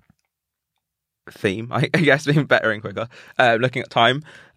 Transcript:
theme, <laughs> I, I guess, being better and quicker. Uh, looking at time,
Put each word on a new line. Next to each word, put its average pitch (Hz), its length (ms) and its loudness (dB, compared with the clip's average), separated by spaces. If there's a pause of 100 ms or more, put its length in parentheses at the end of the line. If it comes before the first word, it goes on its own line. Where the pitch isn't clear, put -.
(1300)
theme, 110 380 -6
<laughs> - 40 -10
I, 123 200 -2
I - 80 0
guess, 143 240 2
being 143 220 2
better 113 240 0
and 107 100 -6
quicker. 104 280 -8 (300)
Uh, 117 220 4
looking 123 220 -2
at - 80 -14
time, 131 340 2 (320)